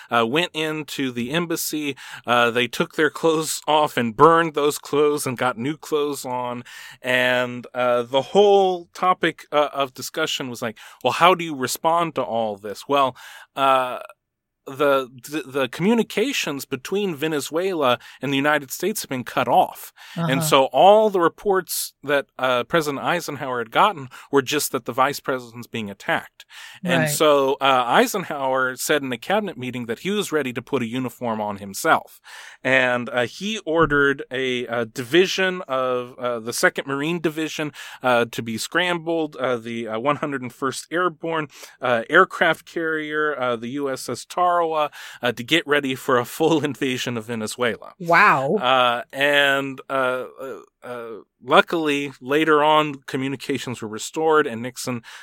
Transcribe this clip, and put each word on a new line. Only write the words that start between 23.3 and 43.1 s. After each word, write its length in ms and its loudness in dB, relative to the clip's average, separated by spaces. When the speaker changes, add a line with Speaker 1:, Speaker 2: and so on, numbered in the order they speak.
Speaker 1:
had 140 -6
gotten 360 2
were 100 4
just 300 -2
that 140 -4
the 80 -8
vice 260 0
president's 480 -8
being 220 -8
attacked. 560 -8
And 200 0
Speaker 2:
Right. 80 0
Speaker 1:
so, 500 4
uh, 280 4
Eisenhower 920 0
said 240 0
in 80 -6
the 80 -4
cabinet 400 -2
meeting 300 -8
that 120 -6
he 120 -4
was 200 -2
ready 220 -2
to 80 -8
put 200 -2
a 40 -4
uniform 560 -6
on 160 -4
himself. 640 -2
And, 460 2
uh, 160 0
he 400 -8
ordered 680 2
a, 360 -4
uh, 180 -2
division 840 0
of, 500 -4
uh, 220 -4
the 140 -8
Second 340 0
Marine 320 -2
Division, 540 -4
uh, 300 4
to 100 -10
be 160 -6
scrambled, 800 -2
uh, 220 -2
the, 320 -8
uh, 100 -4
one 180 0
hundred 240 -6
and 120 -12
first 360 -6
Airborne, 600 -4
uh, 280 0
aircraft 560 2
carrier, 720 -4